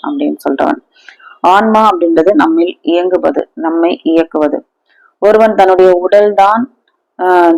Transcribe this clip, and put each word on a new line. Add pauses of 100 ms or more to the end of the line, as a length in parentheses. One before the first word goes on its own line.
அப்படின்னு
சொல்றவன். (600)
ஆன்மா
அப்படின்றது
நம்மில்
இயங்குவது,
நம்மை
இயக்குவது. (640)
ஒருவன்
தன்னுடைய
உடல்தான், (560)
ஆஹ்,